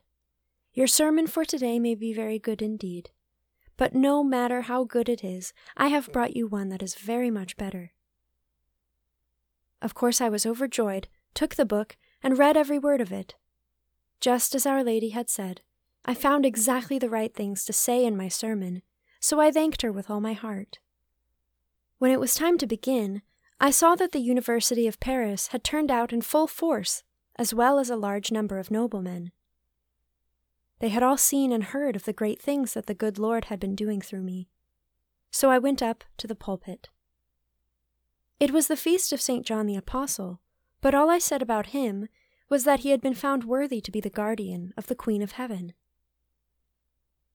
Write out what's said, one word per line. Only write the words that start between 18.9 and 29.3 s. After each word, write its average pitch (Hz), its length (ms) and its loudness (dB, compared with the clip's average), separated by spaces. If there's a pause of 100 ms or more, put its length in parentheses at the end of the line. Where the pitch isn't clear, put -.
so 302 200 2
I 302 120 8
thanked 311 300 0
her 226 100 -2
with 196 180 -10
all 208 100 -4
my 220 120 -4
heart. 202 480 -10 (1160)
When 254 140 4
it 262 80 2
was 254 140 0
time 339 240 2
to 285 80 -2
begin, 214 560 -2 (380)
I 277 120 6
saw 339 240 6
that 359 160 0
the 285 80 0
University 240 680 2
of 214 140 -4
Paris 233 480 -2
had 240 160 -6
turned 302 260 0
out 240 220 0
in 233 100 0
full 311 240 2
force, 285 560 -2 (320)
as 233 180 -2
well 247 280 4
as 247 100 -2
a 240 60 -2
large 202 340 -4
number 214 300 -2
of 185 100 -10
noblemen. 185 640 -4 (1500)